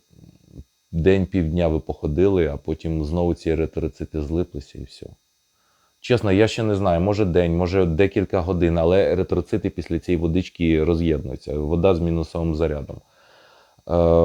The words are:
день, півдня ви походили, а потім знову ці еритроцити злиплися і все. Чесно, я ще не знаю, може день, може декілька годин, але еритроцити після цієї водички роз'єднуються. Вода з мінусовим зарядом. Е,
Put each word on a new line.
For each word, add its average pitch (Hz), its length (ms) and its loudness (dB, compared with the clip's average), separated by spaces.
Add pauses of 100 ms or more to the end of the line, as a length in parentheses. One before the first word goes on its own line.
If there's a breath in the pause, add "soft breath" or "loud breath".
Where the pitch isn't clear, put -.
(920)
день, 92 340 2
півдня 85 420 0
ви 80 120 0
походили, 85 680 0
а 73 100 -6
потім 80 460 -6
знову 85 300 -2
ці - 160 -4
еритроцити 80 720 -4
злиплися 76 580 -6
і 69 40 -12
все. - 240 -18 (920)
Чесно, 110 320 0
я 101 160 4
ще 117 160 -4
не 107 120 0
знаю, 95 260 0
може 101 240 0
день, 85 320 2
може 90 280 2
декілька 95 560 0
годин, 85 360 0
але 85 360 2
еритроцити 90 560 -2
після 85 300 -6
цієї 85 220 -2
водички 82 640 0
роз'єднуються. 76 760 -2
Вода 85 360 2
з 82 40 -2
мінусовим 82 560 -2
зарядом. 76 420 -4
Е, - 40 -20 (1200 soft breath)